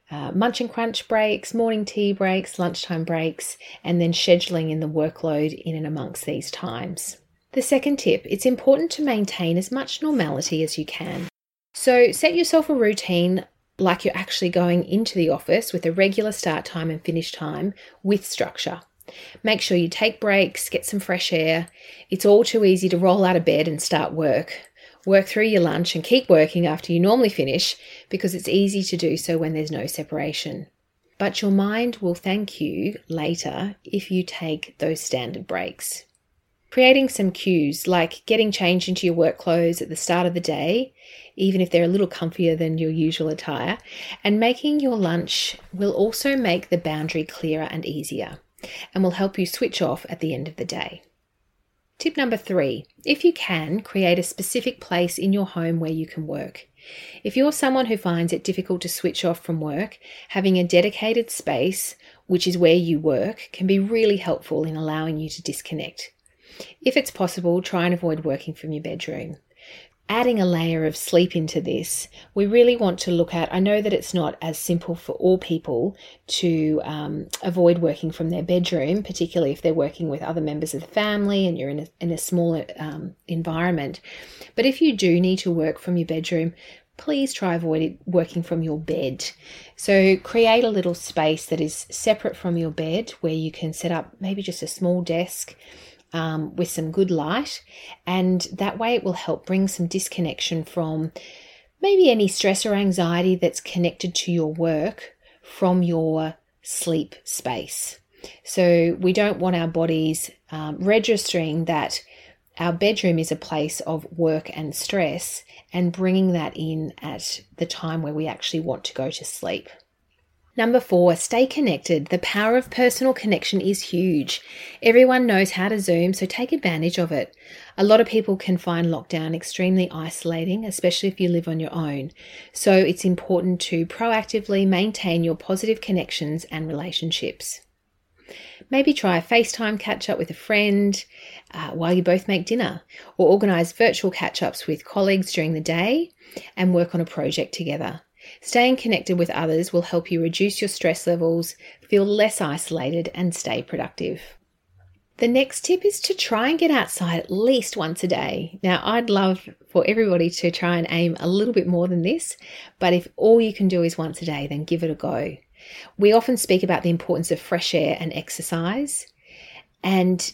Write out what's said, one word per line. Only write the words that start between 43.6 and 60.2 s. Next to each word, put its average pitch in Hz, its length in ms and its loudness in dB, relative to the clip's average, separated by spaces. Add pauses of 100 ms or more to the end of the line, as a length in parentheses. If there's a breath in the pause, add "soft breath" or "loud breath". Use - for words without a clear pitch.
and 208 160 2
making 254 400 2
your 262 160 2
lunch 175 600 -2 (160)
will 202 200 -2
also 226 440 0
make 185 340 0
the 175 80 2
boundary 156 460 -2
clearer 156 460 -4
and - 160 -8
easier, - 540 -8 (520 loud breath)
and 190 120 0
will 180 80 2
help 190 260 -2
you 190 80 0
switch - 380 -2
off 156 260 -2
at 170 100 -10
the 160 140 -2
end 135 140 -6
of 156 80 -14
the - 100 -6
day. - 380 -8 (960)
Tip 320 180 -2
number 240 200 0
three, 139 500 -2 (180)
if - 180 0
you 339 100 6
can, 165 480 -4
create 180 360 2
a 180 60 -2
specific - 580 -4
place 175 380 -2
in 190 120 2
your 196 140 2
home 165 340 -2
where 160 120 -4
you 160 160 -4
can 156 180 -10
work. 147 420 -10 (560 loud breath)
If 202 140 -2
you're 285 140 4
someone 262 340 0
who 220 120 -2
finds 170 360 0
it - 100 -4
difficult 185 380 -4
to 175 80 -6
switch - 340 -4
off 170 200 -2
from 165 180 -4
work, 151 380 -6 (300 loud breath)